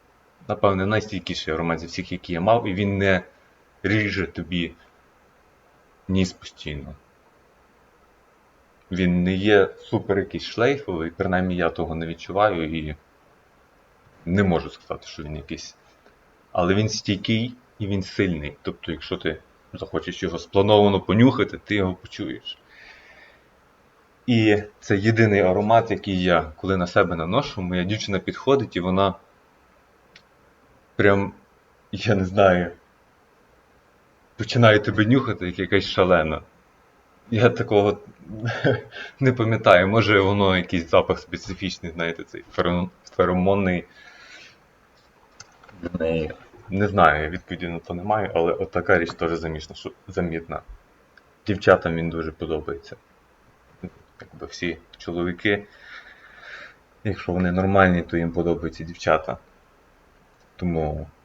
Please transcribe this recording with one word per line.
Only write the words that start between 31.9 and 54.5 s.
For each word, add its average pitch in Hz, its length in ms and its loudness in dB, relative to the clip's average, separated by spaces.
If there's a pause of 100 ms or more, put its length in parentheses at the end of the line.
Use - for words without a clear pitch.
я 101 240 0
не 95 100 0
знаю, 90 460 4 (1700)
починає 113 420 4
тебе 104 260 0
нюхати, 113 400 2
як 90 140 -6
якась 95 240 0
шалена. 85 580 2 (880)
Я 113 180 4
такого 104 480 2 (640)
<laughs> - 580 -4
не 131 140 2
пам'ятаю. 110 540 6
Може, 104 320 4
воно 98 380 4
якийсь 87 320 -2
запах 87 300 2
специфічний, 90 720 -10
знаєте, 82 320 -8
цей - 200 -18 (120)
феро-, 90 340 -2 (260)
феромонний. 90 680 2 (2250)
Не, 80 300 -2 (400)
не 98 180 0
знаю, 78 420 4
відповіді 90 380 -10
на 85 120 -8
то - 140 -12
немає, 98 420 -4
але 85 180 2
от - 180 -6
така 90 280 2
річ 85 140 -4
теж 82 180 -4
замічна, 80 440 -8
що, - 160 -14 (160)
замітна. 82 540 -6 (840)
Дівчатам 92 480 4
він 82 140 -2
дуже 80 220 -6
подобається. 76 640 -8 (1300)
Якби - 260 -18
всі 85 300 -8 (200)